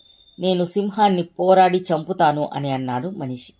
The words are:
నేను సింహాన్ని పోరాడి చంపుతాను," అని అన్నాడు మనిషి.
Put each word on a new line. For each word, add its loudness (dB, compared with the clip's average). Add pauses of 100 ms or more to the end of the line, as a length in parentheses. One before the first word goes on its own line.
(400)
నేను 0
సింహాన్ని 0
పోరాడి 4
చంపుతాను," 0
అని -6
అన్నాడు -4
మనిషి. -10